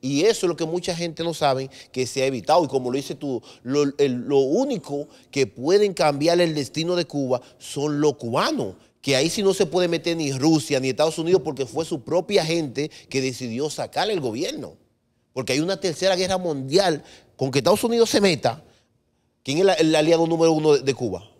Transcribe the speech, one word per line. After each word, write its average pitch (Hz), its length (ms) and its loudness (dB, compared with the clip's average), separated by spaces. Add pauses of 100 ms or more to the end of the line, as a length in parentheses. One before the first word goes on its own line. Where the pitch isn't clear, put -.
Y 139 200 -2
eso 208 240 2
es 175 40 2
lo 165 60 -2
que 160 100 -4
mucha 175 300 -4
gente 165 280 -8
no 170 100 -4
sabe 135 340 0 (240)
que 127 140 -4
se 131 160 -6
ha 131 60 2
evitado. 135 360 2
Y 147 40 -2
como 127 240 -2
lo 127 40 -4
dices 143 220 -6
tú, 135 240 -6 (220)
lo, 139 340 0
el, 143 160 2 (140)
lo 143 100 2
único 143 720 0 (240)
que 135 160 0
pueden 185 480 2
cambiar 156 440 2
el 165 140 2
destino 160 420 -4
de 175 100 -2
Cuba 127 360 -4 (160)
son 147 440 -4
los 151 160 2
cubanos. 139 580 -2 (260)
Que 135 140 0
ahí 151 160 2
sí 220 100 -4
no 196 140 2
se 190 100 2
puede 175 220 0
meter 170 280 -2
ni 151 160 -4
Rusia 139 480 2
ni 131 100 -2
Estados 156 280 0
Unidos 170 260 0
porque 135 220 -6
fue 131 200 -6
su 151 180 -8
propia 175 420 0
gente 156 460 -4 (180)
que 143 100 -2
decidió 127 520 -4
sacar 147 400 -4
el 196 80 -2
gobierno. 135 580 -6 (560)
Porque 127 200 -4
hay 135 60 0
una 185 200 -2
tercera 185 360 0
guerra 185 220 -2
mundial. 156 680 0 (320)
Con 135 140 -2
que 135 100 2
Estados 170 240 2
Unidos 233 260 4
se 214 120 2
meta, 156 420 0 (800)
¿quién 135 140 -2
es 190 80 4
la, 190 80 6
el 160 220 4
aliado 165 320 4
número 165 240 4
uno 156 220 4
de, 135 80 4
de 135 120 -2
Cuba? 98 340 -6 (120)